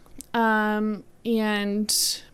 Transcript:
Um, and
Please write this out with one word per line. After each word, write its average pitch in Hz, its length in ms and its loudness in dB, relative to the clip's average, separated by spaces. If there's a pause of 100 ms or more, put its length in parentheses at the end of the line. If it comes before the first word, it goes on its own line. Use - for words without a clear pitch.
(340)
Um, 214 720 0 (200)
and 214 1000 0 (100)